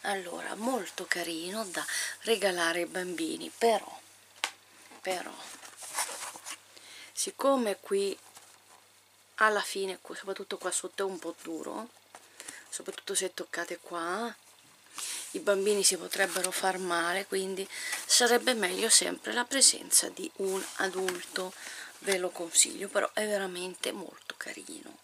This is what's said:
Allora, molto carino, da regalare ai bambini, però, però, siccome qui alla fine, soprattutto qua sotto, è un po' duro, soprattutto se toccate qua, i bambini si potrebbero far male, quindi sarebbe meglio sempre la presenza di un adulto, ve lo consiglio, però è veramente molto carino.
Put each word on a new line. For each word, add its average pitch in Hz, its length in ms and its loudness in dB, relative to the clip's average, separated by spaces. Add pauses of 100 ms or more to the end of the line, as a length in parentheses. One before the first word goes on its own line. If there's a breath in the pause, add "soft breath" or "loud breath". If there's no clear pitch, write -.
Allora, 175 520 -4
molto 208 500 -2
carino, 175 600 -2
da 170 200 -4 (360 loud breath)
regalare 180 580 4
ai 175 60 2
bambini, 165 640 -4
però, - 500 2 (1000)
però, 185 320 -4 (1800 loud breath)
siccome 240 680 2
qui 196 400 0 (1160)
alla 208 260 4
fine, 190 380 -4 (140)
soprattutto 196 440 -8
qua 180 140 -4
sotto, - 300 -4
è 196 40 2
un 190 140 -4
po' 165 220 -6
duro, 165 480 -8 (800 loud breath)
soprattutto - 460 -6
se 185 180 0
toccate 170 460 -6
qua, 180 540 -4 (1000 loud breath)
i 196 80 -4
bambini 196 440 4
si 190 140 6
potrebbero 185 520 2
far 185 280 2
male, 180 480 2
quindi 190 440 -2 (360 loud breath)
sarebbe 240 480 6
meglio 196 360 2
sempre 208 440 4
la 240 100 0
presenza - 640 4
di - 280 -8
un 190 300 -2 (120)
adulto, 185 720 -2 (480 loud breath)
ve 190 180 2
lo 180 120 0
consiglio, - 580 2
però - 240 0
è 214 160 0
veramente 185 640 -2
molto - 460 -10
carino. - 680 -12